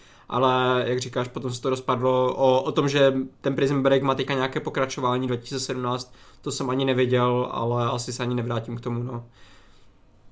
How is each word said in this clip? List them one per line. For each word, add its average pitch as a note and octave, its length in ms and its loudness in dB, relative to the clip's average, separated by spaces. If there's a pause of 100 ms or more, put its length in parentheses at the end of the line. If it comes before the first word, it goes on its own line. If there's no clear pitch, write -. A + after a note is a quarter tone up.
(300)
ale B2+ 580 2
jak B2+ 120 0
říkáš, B2 280 -4
potom B2 260 -6
se A#2 80 -8
to C#3 80 -2
rozpadlo B2+ 640 2
o, C3 260 4
o D#3 100 -2
tom, C#3+ 180 2
že C#3 240 4 (280)
ten C#3 140 -2
Prison C#3 280 0
Break C#3 180 4
má C3+ 140 0
teďka C3 180 -2
nějaké C3 260 -2
pokračování C3 680 -2
dva B2 80 0
tisíce B2+ 240 -6
sedmnáct, B2 540 -4 (280)
to C#3+ 100 -6
jsem B2+ 180 -4
ani C3 160 0
nevěděl, B2 640 2
ale A#2+ 340 0
asi B2 280 -4
se B2+ 100 -6
ani B2 120 -2
nevrátím A#2 420 -4
k A#2 40 -10
tomu, A#2+ 220 -4
no. A#2+ 200 -8 (1080)